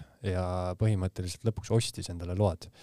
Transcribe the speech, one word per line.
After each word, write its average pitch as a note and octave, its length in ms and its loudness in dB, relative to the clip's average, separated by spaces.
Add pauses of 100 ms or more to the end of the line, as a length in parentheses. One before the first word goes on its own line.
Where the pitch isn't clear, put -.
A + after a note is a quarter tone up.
(240)
ja F#2 200 0 (360)
põhimõtteliselt F#2+ 680 0
lõpuks - 240 -2
ostis - 400 0
endale F2 260 -4
load. F#2+ 300 2 (140)